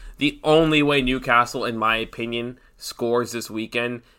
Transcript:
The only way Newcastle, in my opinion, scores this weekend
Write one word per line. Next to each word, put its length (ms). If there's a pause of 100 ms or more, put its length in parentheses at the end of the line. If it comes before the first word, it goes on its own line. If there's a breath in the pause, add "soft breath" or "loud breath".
(180 soft breath)
The 260
only 400
way 180
Newcastle, 640
in 120
my 180
opinion, 640 (180)
scores 540
this 180
weekend 520 (180)